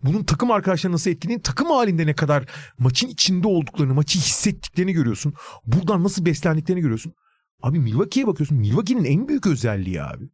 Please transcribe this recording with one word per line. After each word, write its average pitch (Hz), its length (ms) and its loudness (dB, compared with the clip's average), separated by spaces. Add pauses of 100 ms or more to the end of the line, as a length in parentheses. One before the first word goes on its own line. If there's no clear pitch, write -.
bunun 165 200 0
takım 240 280 2
arkadaşlarını 185 420 0
nasıl 170 180 0
etkilediğini, 208 300 -4
takım - 280 -2
halinde 208 360 2
ne 151 80 2
kadar 143 320 0 (320)
maçın 127 300 0
içinde 190 400 0
olduklarını, 151 460 0
maçı 151 260 2
hissettiklerini 185 720 -2
görüyorsun. 143 400 0 (320)
Buradan 170 380 2
nasıl 190 220 0
beslendiklerini 165 560 0
görüyorsun. 131 320 -2 (480)
Abi 147 180 0
Milwaukee'ye 143 480 0
bakıyorsun. 151 300 0
Milwaukee'nin 175 480 2
en 165 220 2
büyük 285 200 0
özelliği 98 560 -2
abi. 65 200 -12 (100)